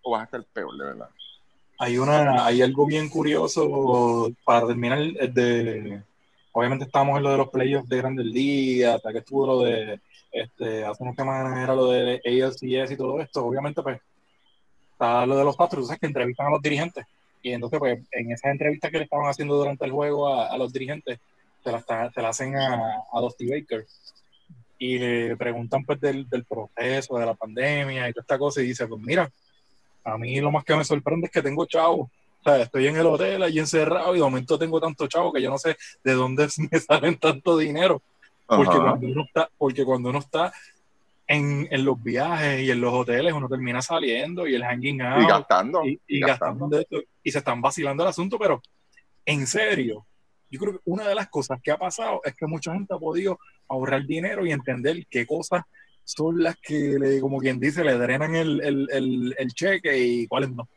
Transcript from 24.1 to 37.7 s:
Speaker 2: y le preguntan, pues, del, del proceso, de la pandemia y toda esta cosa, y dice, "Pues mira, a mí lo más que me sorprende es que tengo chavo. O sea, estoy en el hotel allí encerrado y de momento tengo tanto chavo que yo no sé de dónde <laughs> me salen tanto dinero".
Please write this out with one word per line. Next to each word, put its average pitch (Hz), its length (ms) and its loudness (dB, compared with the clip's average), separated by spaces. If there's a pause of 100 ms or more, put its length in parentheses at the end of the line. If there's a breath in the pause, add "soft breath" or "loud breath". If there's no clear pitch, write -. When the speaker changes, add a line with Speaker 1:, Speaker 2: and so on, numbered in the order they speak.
Speaker 2:
y 127 200 -2
le 117 380 -2
preguntan, 120 480 -4
pues, 147 140 -2
del, 135 300 -2
del 123 160 -4
proceso, 123 720 -4
de 117 80 0
la 113 80 -2
pandemia 131 760 -4
y 117 40 -8
toda 117 80 -10
esta 135 160 -2
cosa, 139 240 0
y 123 60 0
dice, 123 200 -4
"Pues 110 140 -12
mira, 151 280 0 (720)
a 110 140 -4
mí 120 220 -4
lo 147 120 2
más 151 120 0
que 156 120 2
me 156 100 0
sorprende 156 400 0
es - 60 -8
que 165 100 0
tengo 143 240 -2
chavo. 165 440 2 (300)
O - 40 -20
sea, 139 180 6
estoy 131 260 0
en 151 80 0
el 165 120 4
hotel 190 360 2
allí 160 160 2
encerrado 165 560 2
y 175 40 4
de 156 40 6
momento 131 340 2
tengo 160 220 0
tanto 160 280 -2
chavo 165 260 0
que 135 80 2
yo 135 80 0
no 135 80 -2
sé 160 180 -2 (280 loud breath)
de 131 100 4
dónde 131 340 2
<laughs> 151 240 -4
me 160 80 4
salen 151 380 4
tanto 160 400 2
dinero". 156 440 2 (440 soft breath)